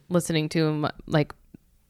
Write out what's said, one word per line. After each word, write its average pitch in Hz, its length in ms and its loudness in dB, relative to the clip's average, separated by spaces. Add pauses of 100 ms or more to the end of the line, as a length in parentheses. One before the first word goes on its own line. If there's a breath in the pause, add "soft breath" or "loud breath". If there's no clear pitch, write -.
listening 165 420 0
to 160 160 2
him, 151 220 0 (180)
like, 147 280 0 (560)